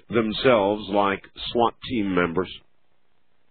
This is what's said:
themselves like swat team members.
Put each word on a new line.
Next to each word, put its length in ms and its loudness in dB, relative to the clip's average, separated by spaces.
themselves 800 2
like 340 0
swat 240 0
team 280 -2
members. 340 0